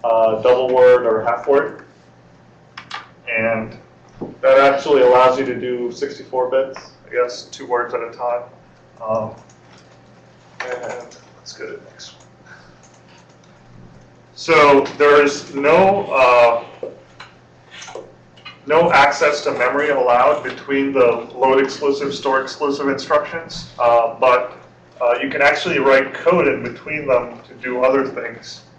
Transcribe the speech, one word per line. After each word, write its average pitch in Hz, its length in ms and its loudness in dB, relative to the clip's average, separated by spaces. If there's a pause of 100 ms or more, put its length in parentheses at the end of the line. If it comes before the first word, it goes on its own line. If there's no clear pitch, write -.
uh, 113 360 0
double 127 320 2
word, 127 320 6
or 110 160 0
half 117 260 -4
word. 135 360 0 (1500)
And 113 480 -4 (640)
that 135 160 4
actually 139 440 2
allows 127 360 4
you 135 80 -4
to 123 140 -6
do 123 320 -6
sixty-four 127 580 -6
bits, 135 420 -4 (160)
I - 40 -20
guess, 123 340 -4
two 139 200 -18
words 131 280 -4
at 117 80 -6
a 117 100 -12
time. 123 320 -6 (580)
Um, 110 340 -6 (1300)
and - 560 -14 (200)
let's - 140 -20
go - 140 -18
to - 120 -16
the - 120 -20
next - 240 -20
one. - 140 -20 (2000)
So 147 460 4 (160)
there 147 260 6
is - 300 -4
no, 180 580 2
uh, - 520 4 (2000)
no 160 240 2
access 165 540 2
to 143 60 -2
memory 127 380 -2
allowed 131 540 2
between 139 480 -4
the 123 420 0
load 135 300 2
exclusive, 139 500 -4
store 135 280 -2
exclusive 139 480 -6
instructions, - 880 -6
uh, 117 400 2
but, 123 380 0 (420)
uh, 123 220 0
you 139 80 -6
can - 120 -4
actually 147 380 0
write 135 340 2
code 165 340 0
in 123 140 -2
between 135 460 -10
them 120 400 -2
to - 80 -20
do 123 280 -6
other 131 220 2
things 113 600 -14 (140)